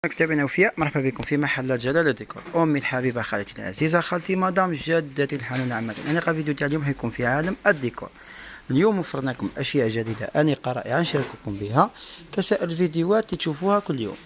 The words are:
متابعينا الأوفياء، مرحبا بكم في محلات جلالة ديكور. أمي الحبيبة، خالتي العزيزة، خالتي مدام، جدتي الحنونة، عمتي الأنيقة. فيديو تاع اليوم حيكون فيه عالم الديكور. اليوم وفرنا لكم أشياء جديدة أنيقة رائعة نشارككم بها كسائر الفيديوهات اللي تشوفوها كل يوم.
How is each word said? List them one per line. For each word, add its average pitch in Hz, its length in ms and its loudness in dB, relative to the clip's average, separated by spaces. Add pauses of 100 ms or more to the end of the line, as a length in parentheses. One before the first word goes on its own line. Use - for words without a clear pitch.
متابعينا 160 280 0
الأوفياء، 151 420 2
مرحبا 151 240 0
بكم 127 220 0
في 147 140 0
محلات 131 440 0
جلالة 143 300 2
ديكور. - 320 -6 (120)
أمي 160 240 4
الحبيبة، 127 440 0
خالتي 101 360 -4
العزيزة، 151 420 2
خالتي 180 360 -2
مدام، 185 360 2
جدتي 143 640 0
الحنونة، 127 380 -4
عمتي 113 260 -4
الأنيقة. 165 320 0
فيديو 151 220 -2
تاع 147 120 -2
اليوم 147 180 0
حيكون 131 260 -2
فيه 120 180 -2
عالم 156 280 0 (100)
الديكور. 143 440 0 (600)
اليوم 190 280 6
وفرنا 135 320 -2
لكم 104 260 -4
أشياء 131 320 2
جديدة 110 380 -2 (100)
أنيقة 147 360 2
رائعة 123 280 -2
نشارككم 135 540 -2
بها 110 360 2 (420)
كسائر 196 360 2
الفيديوهات 170 580 2
اللي 180 100 -4
تشوفوها 180 440 0
كل 143 200 -4
يوم. 98 260 -4